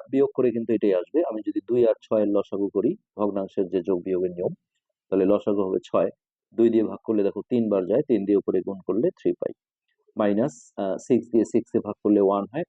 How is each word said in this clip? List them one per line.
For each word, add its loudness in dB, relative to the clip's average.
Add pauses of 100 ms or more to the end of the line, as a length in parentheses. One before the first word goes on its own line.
(120)
বিয়োগ 2
করে 2
কিন্তু -2
এটাই 2
আসবে। 0
আমি -6
যদি -4
দুই 2
আর 4
ছয়ের 0
লসাগু -2
করি, 0 (220)
ভগ্নাংশের -4
যে -2
যোগ -2
বিয়োগের -2
নিয়ম, -6 (560)
তাহলে 2
লসাগু 2
হবে -2
ছয়, 0 (480)
দুই 6
দিয়ে 2
ভাগ -6
করলে 0
দেখো -2
তিন 0
বার 0
যায়, 0
তিন 0
দিয়ে 4
উপরে -2
গুণ -8
করলে 0
থ্রি -4
পাই, -8 (640)
মাইনাস, -2
আহ, -4
সিক্স 0
দিয়ে 4
সিক্স -2
এ 0
ভাগ -6
করলে 4
ওয়ান 2
হয়, -6